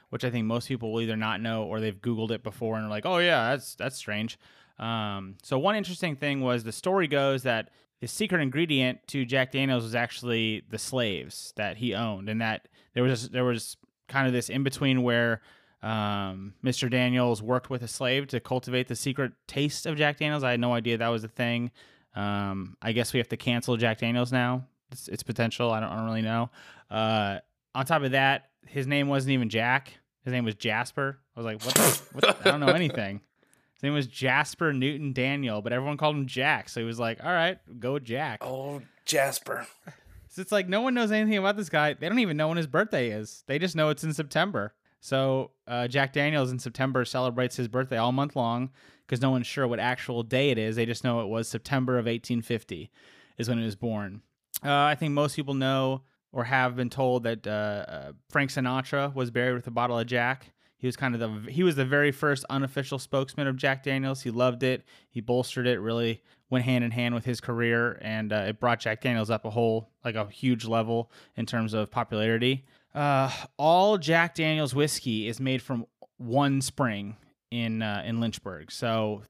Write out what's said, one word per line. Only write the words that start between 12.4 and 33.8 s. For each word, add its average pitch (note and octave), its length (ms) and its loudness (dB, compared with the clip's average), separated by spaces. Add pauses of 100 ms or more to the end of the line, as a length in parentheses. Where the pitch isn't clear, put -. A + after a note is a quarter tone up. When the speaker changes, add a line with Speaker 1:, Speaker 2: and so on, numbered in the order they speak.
Speaker 1:
that A2 280 -4 (260)
there B2 80 2
was, B2+ 280 2
there B2 140 0
was A#2+ 320 -2 (320)
kind C3+ 180 2
of B2+ 60 4
this B2 160 0
in-between C3+ 540 0
where, A#2 400 2 (400)
um, G2+ 800 -4
Mister B2+ 260 0
Daniels B2 540 2
worked B2 280 0
with B2 120 -4
a A2+ 60 -8
slave C3+ 400 0
to B2 120 -2
cultivate B2+ 480 -2
the A#2+ 80 -4
secret C3 360 -2 (140)
taste C#3+ 400 -2
of D#3+ 100 -2
Jack D3 220 2
Daniels. D3+ 260 0
I B2 80 2
had A#2+ 80 2
no A#2+ 140 2
idea A#2 240 0
that A#2 100 0
was A2+ 160 0
a A2+ 40 -10
thing. A#2 420 -2 (440)
Um, G2+ 680 -2
I A2+ 100 -2
guess A#2 200 0
we C3 60 0
have A2+ 100 0
to A2+ 80 -4
cancel A#2+ 400 0
Jack A2 220 2
Daniels A#2+ 340 0
now. B2+ 320 0 (260)
It's, - 180 -14
it's - 140 -8
potential. A#2 480 0
I A2 100 0
don't, A2 100 -4
I F#2+ 60 -6
don't A2+ 100 -4
really A2+ 160 -2
know. A#2 280 0 (400)
Uh, G#2+ 480 2 (360)
on C3 120 -2
top D#3 160 4
of C3+ 100 0
that, C3+ 380 4 (160)
his C#3 200 -4
name C#3+ 220 2
wasn't C#3 240 2
even B2 160 2
Jack. A#2+ 440 2 (320)
His B2+ 80 -4
name B2 120 0
was A2 120 0
Jasper. B2 640 -2 (180)
I A#2+ 40 -12
was A#2 60 -6
like, A2 180 -6
"What? A#2+ 100 -2
The, - 280 4 (100)
what? C3+ 340 2
I - 40 8
don't D3 100 0
know C#3+ 120 2
anything." B2 480 0 (540)
His - 100 -12